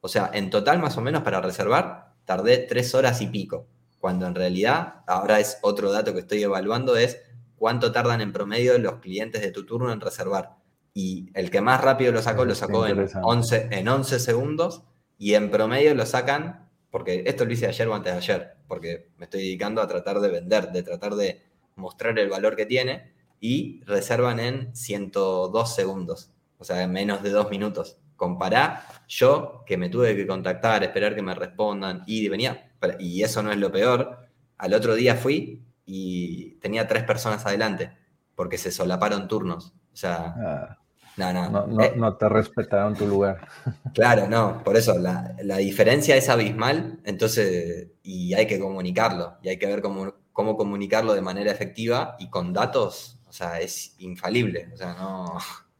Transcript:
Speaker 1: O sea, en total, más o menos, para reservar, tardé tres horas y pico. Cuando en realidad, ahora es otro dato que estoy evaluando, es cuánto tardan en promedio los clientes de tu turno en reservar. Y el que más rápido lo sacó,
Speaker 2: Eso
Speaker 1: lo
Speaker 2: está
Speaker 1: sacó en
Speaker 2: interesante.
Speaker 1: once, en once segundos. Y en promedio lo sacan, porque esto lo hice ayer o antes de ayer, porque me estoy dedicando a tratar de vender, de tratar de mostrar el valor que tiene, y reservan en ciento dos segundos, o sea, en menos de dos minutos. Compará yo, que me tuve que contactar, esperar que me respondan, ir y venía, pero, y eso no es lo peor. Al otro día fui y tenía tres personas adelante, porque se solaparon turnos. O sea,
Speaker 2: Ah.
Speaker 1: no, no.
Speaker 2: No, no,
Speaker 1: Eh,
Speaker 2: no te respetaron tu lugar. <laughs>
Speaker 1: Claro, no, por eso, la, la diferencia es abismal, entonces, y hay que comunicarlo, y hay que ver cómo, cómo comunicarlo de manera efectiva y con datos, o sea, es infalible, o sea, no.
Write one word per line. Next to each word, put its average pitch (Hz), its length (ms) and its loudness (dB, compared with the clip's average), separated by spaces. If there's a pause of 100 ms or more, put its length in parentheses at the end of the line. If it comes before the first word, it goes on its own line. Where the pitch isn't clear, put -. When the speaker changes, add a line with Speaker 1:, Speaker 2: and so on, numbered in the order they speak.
Speaker 1:
O 95 80 -10
sea, 98 240 0
en 98 180 -4
total, 107 300 2
más 151 160 -2
o - 40 -4
menos, 139 220 0
para 95 180 0
reservar, 101 760 -2 (100)
tardé 101 340 4
tres 123 360 -2
horas 123 260 4
y 104 60 -2
pico. 98 400 -8 (320)
Cuando 92 280 -2
en 90 80 -4
realidad, 98 720 0
ahora 101 320 4
es 104 240 0
otro 101 300 2
dato 104 200 0
que 90 80 -4
estoy 104 220 -2
evaluando, 107 540 0
es 120 240 2 (360)
cuánto 117 360 2
tardan 120 280 2
en 101 120 -4
promedio 113 460 2
los 104 180 0
clientes 107 460 -6
de 95 100 -4
tu 95 120 -10
turno 117 280 -4
en 107 80 -6
reservar. 92 560 -2 (380)
Y 92 400 -4
el 90 160 -2
que 98 100 4
más 127 220 4
rápido 135 300 4
lo 113 100 2
sacó, 117 200 0
Speaker 2:
Eso 127 60 2
Speaker 1:
lo 101 60 0
Speaker 2:
está - 120 -6
Speaker 1:
sacó 110 200 2
en 104 60 2
Speaker 2:
interesante. 98 360 0
Speaker 1:
once, 120 420 2
en 98 180 -2
once 135 300 0
segundos. 147 640 -2 (360)
Y 101 160 2
en 104 160 4
promedio 127 440 4
lo 117 100 2
sacan, 139 640 -2 (220)
porque 90 360 -4
esto 127 180 0
lo 113 80 -2
hice 120 140 0
ayer 107 200 0
o 110 80 0
antes 90 180 -4
de 90 60 -2
ayer, 90 380 -2 (100)
porque 82 520 -10
me 87 80 -16
estoy 98 160 -6
dedicando 101 380 -2
a 101 60 2
tratar 101 340 -2
de 101 80 2
vender, 90 440 0
de 90 100 -4
tratar 90 320 -6
de 101 280 -2 (340)
mostrar 110 420 -4
el 101 100 2
valor 101 280 0
que 107 100 -2
tiene, 127 480 -2 (260)
y 123 440 -4
reservan 117 560 0
en 127 360 -6
ciento 95 720 -2
dos 117 260 0
segundos, 95 580 -4 (260)
o - 60 -20
sea, 90 180 -2
en 92 100 -2
menos 101 300 -2
de 101 80 -2
dos 104 200 2
minutos. 98 480 -6 (180)
Compará 92 680 0 (240)
yo, - 560 2
que 95 120 -2
me 90 120 -2
tuve 113 260 2
que 98 120 -2
contactar, 92 580 0
esperar 101 300 0
que 104 80 -4
me 92 120 -6
respondan, 98 720 -4
ir 110 180 -2
y 101 40 0
venía, - 500 -4
pero, 90 200 0
y 90 240 -4
eso 113 200 0
no 107 100 -2
es 101 60 0
lo 98 140 0
peor. 120 560 0 (300)
Al 98 160 0
otro 110 200 2
día 120 220 6
fui 151 480 -2 (220)
y 92 720 -6
tenía 110 300 -4
tres 120 180 0
personas 110 420 -2
adelante, 101 500 -2 (380)
porque 90 240 -6
se 92 120 -6
solaparon 95 580 0
turnos. 92 460 -4 (180)
O - 40 -20
sea, 85 400 -6
Speaker 2:
Ah. 82 420 -8 (380)
Speaker 1:
no, 92 160 -2
no. 90 180 -2
Speaker 2:
No, 101 160 -2
no, 110 180 2
Speaker 1:
Eh, - 120 4
Speaker 2:
no 110 200 2
te 107 120 2
respetaron 107 680 2
tu 104 120 -2
lugar. 98 320 2 (260)
<laughs> - 300 -8
Speaker 1:
Claro, 110 320 6
no, 107 380 2
por 104 140 4
eso, 98 200 4
la, 90 440 -2
la 98 160 -2
diferencia 113 580 6
es 135 140 4
abismal, 117 720 0
entonces, 92 840 0 (140)
y 92 300 -6
hay 107 140 4
que 101 120 -2
comunicarlo, 95 840 -2
y 92 80 -4
hay 92 80 -2
que 98 80 -2
ver 101 160 -2
cómo, 98 320 -6 (180)
cómo 107 240 0
comunicarlo 104 560 0
de 98 80 2
manera 98 320 -2
efectiva 113 640 -4
y 90 120 -14
con 90 240 -4
datos, 113 760 -2
o - 60 -20
sea, 85 260 -6
es - 380 -8
infalible, 92 720 -4
o - 60 -20
sea, 90 160 -10
no. 92 420 -8 (440)